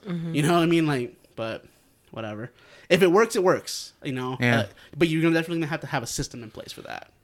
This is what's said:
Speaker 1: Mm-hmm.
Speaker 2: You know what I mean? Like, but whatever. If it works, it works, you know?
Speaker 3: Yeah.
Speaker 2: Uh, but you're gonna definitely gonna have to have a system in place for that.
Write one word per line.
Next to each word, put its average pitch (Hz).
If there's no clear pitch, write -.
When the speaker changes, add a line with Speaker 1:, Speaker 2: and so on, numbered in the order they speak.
Speaker 1:
Mm-hmm. 170
Speaker 2:
You 143
know 165
what 170
I 165
mean? 165
Like, 127
but 113
whatever. 110
If 175
it 190
works, 226
it 185
works, -
you 143
know? 127
Speaker 3:
Yeah. 120
Speaker 2:
Uh, 104
but 165
you're 160
gonna 165
definitely 165
gonna 165
have 160
to 139
have 139
a 117
system -
in 107
place -
for -
that. -